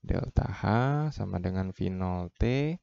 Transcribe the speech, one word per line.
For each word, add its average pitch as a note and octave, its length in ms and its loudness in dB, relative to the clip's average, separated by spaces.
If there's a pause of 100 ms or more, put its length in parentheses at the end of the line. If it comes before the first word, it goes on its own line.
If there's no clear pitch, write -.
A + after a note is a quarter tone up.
delta - 480 0
H - 120 -6 (520)
sama F#2+ 240 -4
dengan F#2 320 -2
V F#2 240 -2
nol F2+ 400 -2
T C#3 500 0